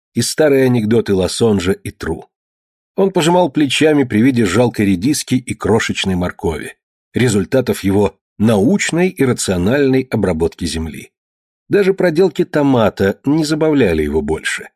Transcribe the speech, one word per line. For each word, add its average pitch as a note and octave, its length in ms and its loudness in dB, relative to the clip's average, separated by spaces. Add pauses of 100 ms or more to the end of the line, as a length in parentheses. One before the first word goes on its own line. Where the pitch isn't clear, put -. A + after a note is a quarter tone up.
(140)
и A2+ 80 -2
старые C#3 420 2
анекдоты A2+ 500 0
Лассонжа F#2 560 0
и G2+ 220 -6
Тру. - 360 -10 (680)
Он F#3+ 160 0
пожимал F3 380 2
плечами D3 520 2
при G#2+ 180 0
виде A#2+ 240 2
жалкой G#2 420 0
редиски A2 500 -2
и - 180 -4
крошечной G2 640 -2
моркови, F2 600 -6 (380)
результатов G#2+ 720 0
его G2 340 0 (180)
научной E3 760 2
и C#3 140 -2
рациональной B2+ 840 0
обработки F2+ 540 -2
земли. D#2+ 480 -8 (560)
Даже G3 260 2
проделки F3+ 500 0
томата A#2 800 0
не D3+ 200 0
забавляли D3 580 0
его D2+ 200 -2
больше. - 540 -6